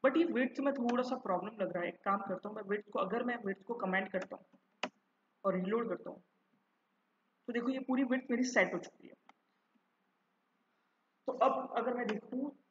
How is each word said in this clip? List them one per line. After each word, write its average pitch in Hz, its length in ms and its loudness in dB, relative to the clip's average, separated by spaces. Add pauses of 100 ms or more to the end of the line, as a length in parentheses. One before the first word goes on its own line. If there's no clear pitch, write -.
But 269 120 6
ये 330 100 6
विड्थ 254 340 0
में 277 140 2
थोड़ा 247 280 2
सा 247 160 -2
प्रॉब्लम 190 420 -2
लग 180 120 0
रहा 175 100 -2
है। 175 60 -2
एक - 160 -10
काम 202 160 2
करता 190 280 -6
हूँ, 214 80 -10
मैं 214 120 -8
विड्थ 208 220 -4
को, - 80 -4
अगर 226 260 0
मैं 240 200 0
विड्थ - 220 -4
को 233 100 -4
कमेंट 196 360 0
करता 190 240 -6
हूँ - 540 -12 (540)
और 190 100 2
रीलोड 202 340 0
करता - 220 -6
हूँ - 120 -14 (1300)
तो 247 40 -6
देखो 233 180 0
ये 262 80 0 (100)
पूरी 262 160 4
विड्थ 262 260 0
मेरी 247 160 2
सेट 190 280 4
हो 175 40 -2
चुकी - 300 -12
है। - 60 -20 (2250)
तो 262 100 -2
अब 262 380 4
अगर 240 180 0
मैं 240 120 -2
देखूँ 254 440 -4 (200)